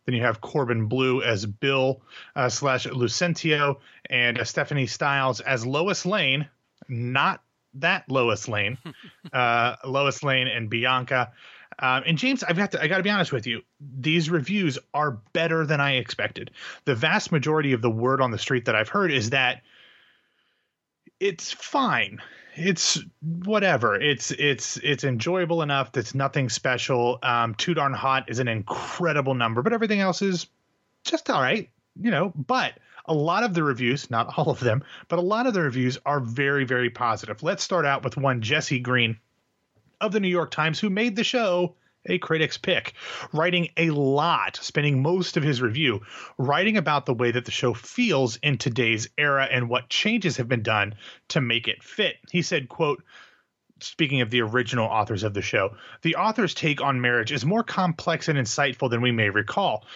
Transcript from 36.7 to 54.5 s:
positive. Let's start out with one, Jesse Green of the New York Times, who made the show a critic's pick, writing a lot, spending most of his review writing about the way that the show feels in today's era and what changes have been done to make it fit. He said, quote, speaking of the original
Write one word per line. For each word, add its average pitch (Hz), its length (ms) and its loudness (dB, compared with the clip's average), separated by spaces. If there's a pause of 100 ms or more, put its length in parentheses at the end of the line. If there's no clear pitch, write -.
positive. 113 520 -4
Let's 175 200 -2
start 170 220 0
out 139 180 0
with 131 140 -4
one, 131 240 2
Jesse 131 400 0
Green 120 380 2 (800)
of 208 120 0
the 214 80 2
New 190 80 2
York 175 220 0
Times, 160 300 0
who 214 100 0
made 202 260 0
the 226 80 0
show 180 500 0 (340)
a 180 100 2
critic's - 380 0
pick, - 380 -2 (380)
writing 170 440 2
a 165 140 2
lot, 143 720 2
spending 143 400 2
most 175 340 0
of 156 60 2
his 139 180 0
review 117 420 0 (360)
writing 170 380 2
about 151 280 0
the 135 100 0
way 120 180 2
that 123 120 -2
the - 60 -12
show 120 240 0
feels 135 600 0
in 143 220 0
today's 113 500 0 (100)
era 139 320 2
and 123 180 0
what 123 200 -2
changes 208 480 0
have 120 120 -4
been 120 140 0
done 107 320 0 (320)
to - 140 0
make 117 260 0
it - 160 -4
fit. - 320 -4 (160)
He 175 120 0
said, 147 260 -4
quote, 151 340 -2 (800)
speaking 139 400 0
of 113 100 0
the 120 120 2
original 120 440 0